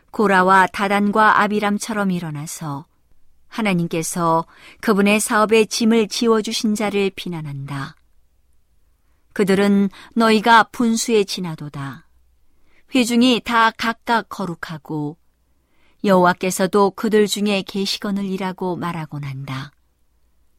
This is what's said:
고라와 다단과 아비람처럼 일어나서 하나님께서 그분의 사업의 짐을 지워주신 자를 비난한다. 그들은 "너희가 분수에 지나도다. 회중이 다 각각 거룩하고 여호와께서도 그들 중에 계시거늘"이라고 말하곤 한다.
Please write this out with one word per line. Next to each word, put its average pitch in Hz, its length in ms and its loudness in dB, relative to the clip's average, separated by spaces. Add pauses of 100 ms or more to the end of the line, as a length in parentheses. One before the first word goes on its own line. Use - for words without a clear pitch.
(100)
고라와 190 560 4
다단과 202 760 2
아비람처럼 208 680 -2
일어나서 156 760 -8 (640)
하나님께서 170 960 -2 (340)
그분의 202 400 2
사업의 214 460 2
짐을 220 420 2
지워주신 220 680 0
자를 202 400 -2
비난한다. 139 840 -10 (1400)
그들은 196 580 2 (240)
"너희가 220 500 6
분수에 226 600 0
지나도다. 151 800 -10 (880)
회중이 240 500 2
다 226 260 2
각각 226 580 -4
거룩하고 160 880 -10 (880)
여호와께서도 190 880 2
그들 214 340 0
중에 202 360 -2
계시거늘"이라고 190 1120 -6
말하곤 156 480 -8
한다. 139 480 -10 (880)